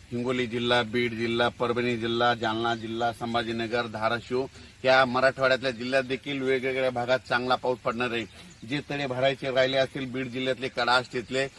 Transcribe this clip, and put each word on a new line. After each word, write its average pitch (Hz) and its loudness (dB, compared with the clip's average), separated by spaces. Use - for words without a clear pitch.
हिंगोली 123 -2
जिल्हा, 120 2
बीड 120 -2
जिल्हा, 117 0
परभणी 120 -2
जिल्हा, 117 0
जालना 117 -2
जिल्हा, 113 -4
संभाजीनगर, 117 -2
धाराशिव 117 -2
या 131 8
मराठवाड्यातल्या 131 2
जिल्ह्यात 127 0
देखील 135 -4
वेगवेगळ्या 131 0
भागात 123 2
चांगला 127 0
पाऊस 127 0
पडणार 120 -2
आहे. 117 -2
जे 139 -2
तळे 143 -4
भरायचे 131 0
राहिले 131 2
असतील 131 0
बीड 127 -4
जिल्ह्यातले, 131 -2
कडास 123 0
तिथले, 127 -2